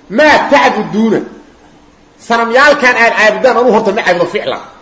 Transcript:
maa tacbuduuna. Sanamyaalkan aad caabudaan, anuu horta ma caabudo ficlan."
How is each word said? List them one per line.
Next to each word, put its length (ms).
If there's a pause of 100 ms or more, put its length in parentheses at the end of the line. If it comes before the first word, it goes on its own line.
(100)
maa 260 (140)
tacbuduuna. 680 (1000)
Sanamyaalkan 760
aad 200
caabudaan, 400
anuu 160
horta 200
ma 100
caabudo 240
ficlan." 360 (200)